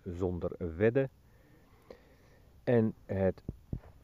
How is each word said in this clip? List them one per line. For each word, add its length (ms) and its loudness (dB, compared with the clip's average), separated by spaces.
zonder 720 -4
wedden. 340 2
En 300 2
het 380 0